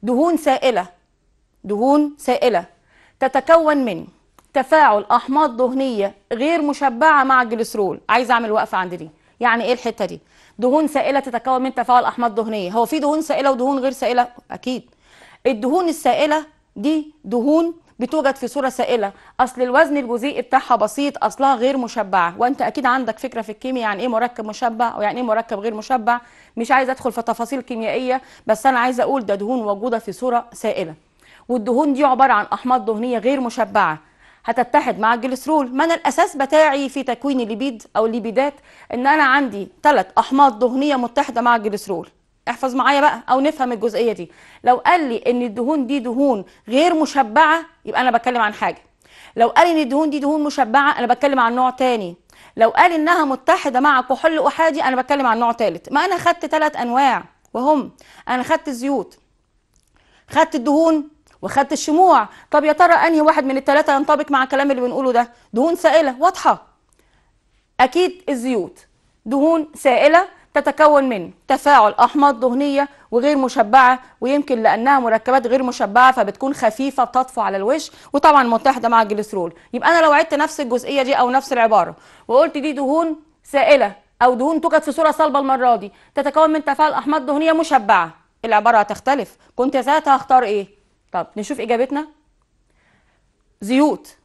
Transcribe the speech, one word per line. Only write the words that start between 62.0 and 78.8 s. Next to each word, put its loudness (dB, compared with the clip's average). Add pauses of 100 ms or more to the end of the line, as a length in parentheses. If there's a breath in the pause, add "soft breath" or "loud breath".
طب 2
يا 2
ترى 4
أنهي 2
واحد 2
من -2
الثلاثة 2
ينطبق 0
مع 2
الكلام 0
اللي -2
بنقوله -2
ده؟ 0 (220 soft breath)
دهون 0
سائلة 2
واضحة، 0 (1120)
أكيد 0
الزيوت. -6 (400)
دهون 0
سائلة 4 (300 soft breath)
تتكون 4
من -6 (180)
تفاعل 4
أحماض 2
دهنية 0 (220 soft breath)
وغير 2
مشبعة، 4 (220 loud breath)
ويمكن -2
لأنها 4
مركبات 0
غير 0
مشبعة 2
فبتكون -2
خفيفة -2
بتطفو -4
على -2
الوش، -4 (220 loud breath)
وطبعا 4
متحدة 0